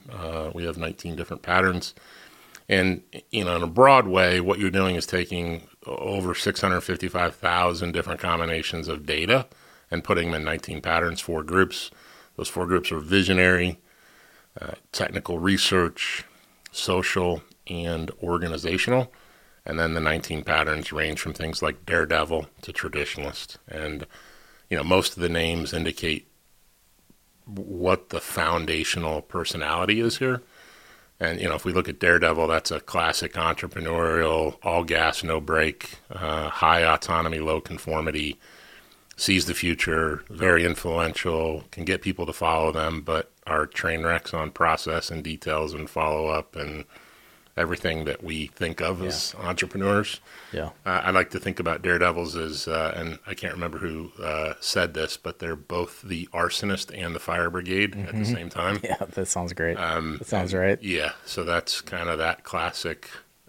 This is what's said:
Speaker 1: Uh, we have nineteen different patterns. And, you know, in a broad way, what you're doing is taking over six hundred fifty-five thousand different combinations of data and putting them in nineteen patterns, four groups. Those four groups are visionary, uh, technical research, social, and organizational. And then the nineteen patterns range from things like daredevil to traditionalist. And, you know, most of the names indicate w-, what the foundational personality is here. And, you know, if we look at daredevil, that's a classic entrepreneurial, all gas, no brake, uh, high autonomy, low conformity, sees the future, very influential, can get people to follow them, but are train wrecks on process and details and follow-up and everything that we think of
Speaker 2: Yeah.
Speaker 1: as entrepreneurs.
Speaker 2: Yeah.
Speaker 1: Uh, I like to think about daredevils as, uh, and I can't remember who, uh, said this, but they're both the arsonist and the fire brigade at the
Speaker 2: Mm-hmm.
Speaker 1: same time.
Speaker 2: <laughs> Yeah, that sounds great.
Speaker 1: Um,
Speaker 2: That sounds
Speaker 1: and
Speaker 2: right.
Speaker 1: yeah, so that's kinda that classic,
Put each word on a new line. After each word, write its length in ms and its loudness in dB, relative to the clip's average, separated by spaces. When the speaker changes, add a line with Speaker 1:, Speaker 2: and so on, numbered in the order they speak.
Speaker 1:
Uh, 460 -6
we 80 -6
have 140 -4
nineteen 400 -6
different 240 -8
patterns. 520 2
And, 300 4
you 120 0
know, 120 0
in 80 0
a 40 0
broad 400 10
way, 320 6
what 200 2
you're 100 2
doing 260 2
is 120 -4
taking 560 -2
over 480 -2
six 260 -2
hundred 200 4
fifty-five 520 -2
thousand 600 2
different 260 -2
combinations 680 0
of 200 -6
data 400 2
and 140 -2
putting 260 2
them 120 -2
in 40 -4
nineteen 340 -4
patterns, 400 0
four 220 -4
groups. 480 2
Those 100 -4
four 200 -2
groups 240 2
are 80 -4
visionary, 800 4
uh, 120 -10
technical 480 -4
research, 840 2
social, 680 0
and 460 -4
organizational. 880 0
And 140 -4
then 160 2
the 40 0
nineteen 440 0
patterns 500 0
range 260 -2
from 140 -4
things 300 -4
like 240 -4
daredevil 600 2
to 100 -12
traditionalist. 840 -6
And, 380 -8
you 80 0
know, 60 0
most 340 4
of 60 -2
the 60 2
names 440 0
indicate 540 -4
w-, 160 -8
what 420 2
the 100 -4
foundational 1040 0
personality 760 -2
is 200 0
here. 220 0
And, 200 0
you 80 0
know, 60 0
if 100 -6
we 80 -2
look 160 2
at 100 -10
daredevil, 480 6
that's 240 2
a 80 -2
classic 540 -2
entrepreneurial, 1300 0
all 220 2
gas, 360 2
no 200 -2
brake, 560 0
uh, 380 -4
high 320 4
autonomy, 600 2
low 200 0
conformity, 800 -4
sees 280 4
the 80 -4
future, 760 0
very 340 6
influential, 1080 0
can 120 -10
get 180 0
people 240 -2
to 60 -6
follow 400 2
them, 300 -2
but 300 -2
are 200 2
train 380 -2
wrecks 300 0
on 180 -2
process 580 0
and 120 -6
details 520 -4
and 160 -8
follow-up 680 -2
and 300 -8
everything 480 0
that 180 -4
we 240 -6
think 320 -6
of 220 -2
Speaker 2:
Yeah. 60 -4
Speaker 1:
as 300 -4
entrepreneurs. 840 0
Speaker 2:
Yeah. 140 -4
Speaker 1:
Uh, 180 0
I 80 2
like 200 4
to 80 -4
think 200 -4
about 220 -2
daredevils 560 2
as, 320 -6
uh, 260 0
and 320 -6
I 60 -10
can't 200 -8
remember 260 -6
who, 340 -8
uh, 380 -4
said 320 0
this, 240 -4
but 220 -8
they're 180 -4
both 440 -6
the 300 -6
arsonist 640 -2
and 160 -4
the 60 -6
fire 300 0
brigade 480 -2
at 160 -6
the 80 -2
Speaker 2:
Mm-hmm. 20 0
Speaker 1:
same 160 -6
time. 300 -2
Speaker 2:
<laughs> 40 -10
Yeah, 120 -2
that 160 -4
sounds 240 -4
great. 260 0
Speaker 1:
Um, 420 -2
Speaker 2:
That 80 -12
sounds 260 -2
Speaker 1:
and 100 2
Speaker 2:
right. 180 4
Speaker 1:
yeah, 300 -2
so 180 -6
that's 380 -2
kinda 340 -4
that 300 -2
classic, 640 -4